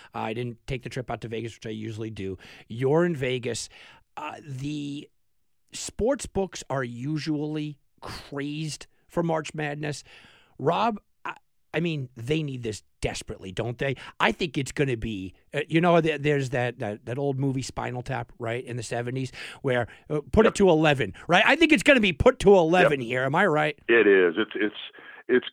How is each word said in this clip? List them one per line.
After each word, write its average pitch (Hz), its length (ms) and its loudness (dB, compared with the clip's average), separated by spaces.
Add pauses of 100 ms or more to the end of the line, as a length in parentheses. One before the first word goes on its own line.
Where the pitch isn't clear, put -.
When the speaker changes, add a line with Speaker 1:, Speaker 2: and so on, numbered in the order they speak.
(120)
Speaker 1:
I 110 220 -6
didn't 120 320 -8
take 131 160 -8
the 127 80 -12
trip 127 200 -10
out 120 120 -8
to 120 60 -12
Vegas, 113 260 -8
which - 120 -16
I 113 40 -8
usually 110 400 -8
do. 98 260 -8 (320)
You're 131 380 2
in 175 100 -2
Vegas. 127 540 -4 (480)
Uh, 151 160 -12 (120)
the 143 640 -8 (640)
sports - 540 -4
books - 420 -4
are 135 160 -4
usually 151 920 -6 (220)
crazed 147 840 -8 (220)
for - 140 -2
March 160 320 -2
Madness. 147 500 -6 (540)
Rob, 190 400 0 (260)
I, - 100 -10 (380)
I 156 80 -2
mean, 156 360 -2
they 143 260 -2
need 135 200 -8
this 110 200 -8 (180)
desperately, - 520 -6
don't 120 260 -4
they? 139 180 -2 (220)
I 208 140 2
think 175 260 -4
it's 139 140 -4
gonna 139 240 0
be, 107 380 -8 (200)
uh, 143 140 -2
you 165 120 2
know, 170 200 6
th-, 151 200 0
there's 139 300 0
that, 123 300 -2
that, 107 260 -8
that 120 120 -6
old 143 200 -2
movie 135 240 -2
Spinal 120 400 -8
Tap, 123 360 -8
right, 120 260 -6
in 120 120 -10
the 120 60 -8
seventies, 123 500 -6 (300)
where, 123 240 0 (240)
uh, 151 100 -2 (120)
put 214 120 6
Speaker 2:
Yep. - 80 4
Speaker 1:
it - 40 -8
to 196 140 6
eleven, 147 440 2 (140)
right? 185 180 6
I 262 100 6
think 320 160 6
it's 233 100 4
gonna 269 180 6
be 208 120 2
put 254 280 4
to 196 140 8
eleven 170 460 6
Speaker 2:
Yep. 120 80 -6
Speaker 1:
here. 127 160 0
Am 135 100 0
I 190 120 4
right? 151 320 2 (100)
Speaker 2:
It 117 180 8
is. 92 300 6
It's, 107 180 -2
it's, 104 200 -2 (540)
it's 120 240 2